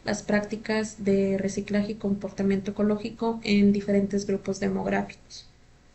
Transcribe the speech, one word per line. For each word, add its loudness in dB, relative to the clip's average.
las -4
prácticas -2
de 2
reciclaje -2
y -6
comportamiento -2
ecológico -2
en 6
diferentes 2
grupos -2
demográficos. -4